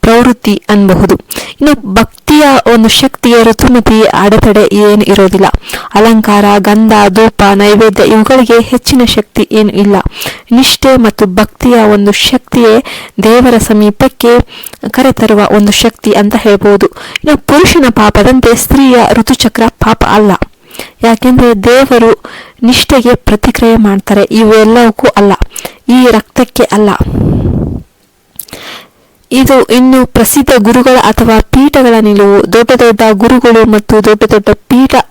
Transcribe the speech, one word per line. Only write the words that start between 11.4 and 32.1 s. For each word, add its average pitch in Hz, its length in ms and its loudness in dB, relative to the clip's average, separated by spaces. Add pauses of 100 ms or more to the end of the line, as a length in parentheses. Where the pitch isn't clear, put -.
ಒಂದು 208 380 0
ಶಕ್ತಿಯೇ 233 720 -2 (380)
ದೇವರ 240 360 2
ಸಮೀಪಕ್ಕೆ 226 800 0 (500)
ಕರೆತರುವ 220 680 0
ಒಂದು 208 160 0
ಶಕ್ತಿ - 400 -4
ಅಂತ 208 240 -2
ಹೇಳ್ಬೋದು. 202 500 0 (380)
ಇನ್ನು 302 120 0
ಪುರುಷನ 311 540 0
ಪಾಪದಂತೆ 233 680 0
ಸ್ತ್ರೀಯ 269 400 0 (160)
ಋತುಚಕ್ರ - 560 -4
ಪಾಪ - 360 -4
ಅಲ್ಲ. 208 280 0 (680)
ಯಾಕೆಂದ್ರೆ 233 640 0
ದೇವರು 240 580 2 (400)
ನಿಷ್ಠೆಗೆ 247 520 0
ಪ್ರತಿಕ್ರಿಯೆ 226 640 -2
ಮಾಡ್ತಾರೆ, 202 460 -2
ಇವೆಲ್ಲವಕ್ಕೂ 220 840 0
ಅಲ್ಲ, 202 260 0 (560)
ಈ 254 220 2
ರಕ್ತಕ್ಕೆ 226 520 -4
ಅಲ್ಲ. 208 280 0 (2500)
ಇದು 262 320 2
ಇನ್ನು 254 420 2
ಪ್ರಸಿದ್ಧ - 520 -2
ಗುರುಗಳ 247 400 2
ಅಥವಾ 226 420 0
ಪೀಠಗಳ 262 600 0
ನಿಲುವು, 202 520 2